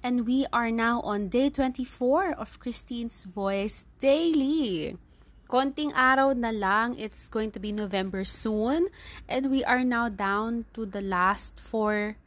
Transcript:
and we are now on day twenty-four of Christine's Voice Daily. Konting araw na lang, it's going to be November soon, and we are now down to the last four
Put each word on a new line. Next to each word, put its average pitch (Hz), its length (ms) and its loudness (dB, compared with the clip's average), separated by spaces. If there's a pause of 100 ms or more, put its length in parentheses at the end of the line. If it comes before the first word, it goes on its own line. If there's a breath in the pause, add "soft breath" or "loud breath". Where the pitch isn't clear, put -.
and 247 240 0
we 262 240 4
are 233 160 2
now 226 320 2
on 202 320 -4
day 262 160 4
twenty-four 269 880 0
of - 240 -12
Christine's 233 640 -6
Voice 196 720 -2
Daily. 277 1040 2 (480 soft breath)
Konting 277 480 0
araw 262 400 4
na 233 160 0
lang, 214 480 2
it's - 320 -8
going 220 240 -2
to - 20 -10
be 208 140 -6
November 196 480 -2
soon, 226 720 0 (320 loud breath)
and 269 240 -2
we 269 160 2
are 247 160 2
now 240 320 0
down 208 640 -2
to 226 80 -6
the 202 160 -8
last 190 560 0
four 214 720 -2